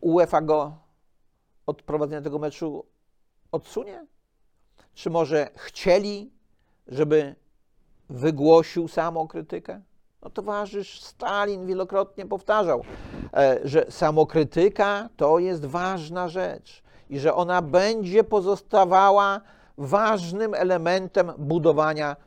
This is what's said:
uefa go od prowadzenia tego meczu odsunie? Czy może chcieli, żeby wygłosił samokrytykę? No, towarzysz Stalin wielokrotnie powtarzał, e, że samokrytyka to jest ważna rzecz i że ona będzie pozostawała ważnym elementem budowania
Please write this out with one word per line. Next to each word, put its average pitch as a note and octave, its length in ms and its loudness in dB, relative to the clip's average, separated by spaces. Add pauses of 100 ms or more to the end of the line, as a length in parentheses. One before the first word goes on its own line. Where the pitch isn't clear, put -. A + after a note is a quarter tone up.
uefa E3 400 2
go D3+ 380 -2 (880)
od D3 160 -8
prowadzenia D3 400 -6
tego D3+ 160 -6
meczu D3+ 480 -8 (680)
odsunie? E4 540 -10 (880)
Czy - 160 -6
może D#3 440 0
chcieli, G3+ 800 -2 (540)
żeby D3 480 0 (760)
wygłosił D#3 800 2
samokrytykę? E3 920 -6 (420)
No, - 80 -18
towarzysz G3+ 720 -8
Stalin G3+ 640 -6
wielokrotnie F#3+ 600 -4
powtarzał, F#3 580 0 (500)
e, C3+ 300 4
że C#3 260 2
samokrytyka E3+ 1300 2
to D#3 220 4
jest F3 280 -2
ważna F3 600 -6
rzecz F3+ 540 -8 (280)
i C#3 80 -6
że D3 160 2
ona F3+ 280 2
będzie G3 640 2
pozostawała G3 1160 4 (380)
ważnym G3 760 -2
elementem F3+ 840 0
budowania D3+ 800 0 (100)